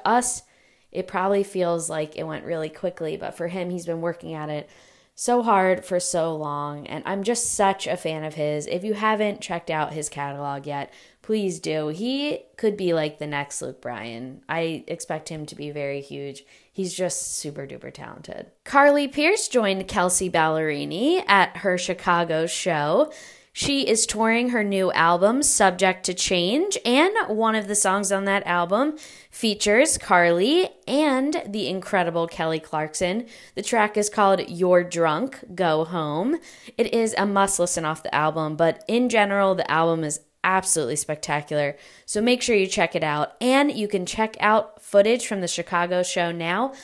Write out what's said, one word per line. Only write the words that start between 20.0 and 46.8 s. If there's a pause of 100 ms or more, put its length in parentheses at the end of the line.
Ballerini
at
her
Chicago
show. (400)
She
is
touring
her
new
album,
Subject
to
Change,
and (140)
one
of
the
songs
on
that
album (360)
features
Carly (180)
and
the
incredible
Kelly
Clarkson. (300)
The
track
is
called
You're
Drunk,
Go
Home. (400)
It
is
a
must
listen
off
the
album,
but
in
general,
the
album
is (220)
absolutely
spectacular. (300)
So
make
sure
you
check
it
out,
and
you
can
check
out
footage
from
the
Chicago
show
now (100)